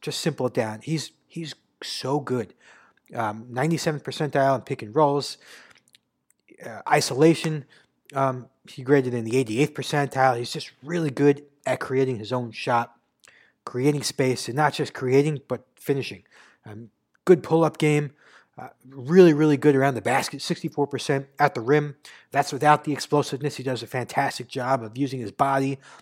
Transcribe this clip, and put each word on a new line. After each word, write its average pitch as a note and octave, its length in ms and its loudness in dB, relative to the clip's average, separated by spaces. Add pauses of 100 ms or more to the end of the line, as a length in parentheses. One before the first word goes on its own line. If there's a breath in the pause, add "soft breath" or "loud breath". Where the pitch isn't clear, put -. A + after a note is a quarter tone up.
just - 200 -8
simple C3+ 260 -2
it A#2 60 -10
down. A2 280 -4
He's, D3+ 300 -6 (160)
he's D#3+ 280 -12 (280)
so C#3 360 -4
good. A#2+ 340 -6 (600 soft breath)
Um, A2 360 -6
ninety-seventh D3+ 540 -2
percentile C3+ 520 0
in A2 60 -4
pick - 200 -10
and G#2+ 140 -12
rolls, C#3+ 420 0 (1300 loud breath)
uh, - 240 -14
isolation. D3+ 800 2 (480 soft breath)
Um, C3 340 -2 (200)
he - 160 -16
graded B2+ 320 4
in A2+ 100 -4
the A2+ 100 -2
eighty-eighth C3 380 0
percentile. C3 640 0
He's A#2+ 160 -8
just - 180 -12 (120)
really D#3+ 260 -2
good C#3+ 340 4 (220)
at B2+ 140 -2
creating C3 400 -2
his G#2+ 120 -12
own A#2+ 200 -4
shot, A#2+ 440 -2 (720 soft breath)
creating C#3 380 0
space, B2+ 440 -2
and B2 80 -8
not D3 180 2
just - 200 -6
creating, C#3 540 2
but - 180 -8 (100)
finishing. B2+ 480 -4 (440 soft breath)
Um, A2 240 -16 (340)
good F3+ 160 6
pull-up D#3+ 380 0
game. D3 320 0 (480 soft breath)
Uh, B2+ 80 -16 (220)
really, D3+ 440 8
really D3+ 220 4
good D3 180 6
around C3+ 200 4
the A2+ 80 -6
basket, C#3 400 -2
sixty-four - 460 -4
percent C#3 400 -4 (100)
at C#3+ 180 4
the B2 60 -6
rim. D3 340 0 (360 loud breath)
That's C#3 200 0
without D3 320 4
the D3+ 80 -4
explosiveness. C#3+ 640 -2
He C3 80 -10
does B2 200 -6
a G#2+ 40 -12
fantastic B2+ 640 -4
job B2+ 340 -2
of A2 140 -14
using C3 240 -4
his G2+ 100 -8
body C#3 460 0 (240 loud breath)